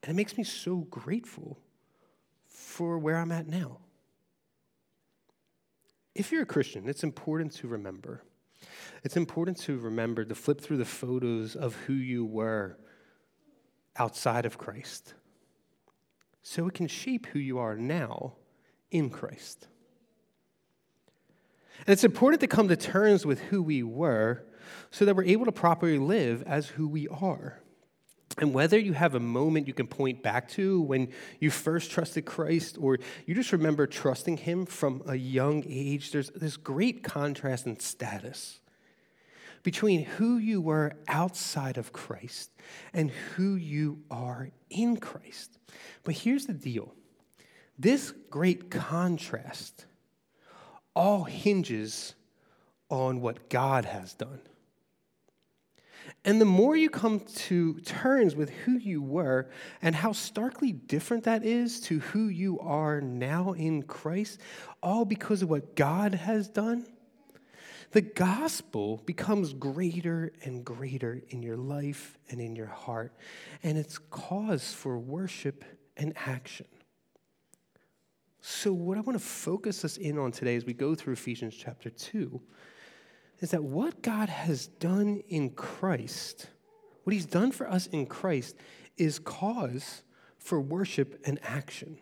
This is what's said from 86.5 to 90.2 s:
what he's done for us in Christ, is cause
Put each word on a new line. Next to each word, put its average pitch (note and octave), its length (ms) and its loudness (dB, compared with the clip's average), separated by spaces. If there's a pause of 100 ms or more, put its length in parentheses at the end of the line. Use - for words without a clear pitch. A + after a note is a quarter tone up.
what F#3+ 100 2
he's F#3 120 0
done G#3 260 4
for - 180 -6
us F3+ 180 0
in D3 180 -2
Christ, D3+ 500 -2 (400)
is D#3 240 0
cause F3+ 840 -6 (340)